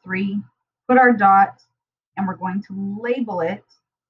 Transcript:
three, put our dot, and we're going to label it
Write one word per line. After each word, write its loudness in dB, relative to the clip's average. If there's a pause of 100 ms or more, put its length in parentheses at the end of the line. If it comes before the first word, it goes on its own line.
three, -6 (480)
put 4
our 6
dot, 4 (560)
and -4
we're -6
going -8
to -10
label -6
it -6 (480)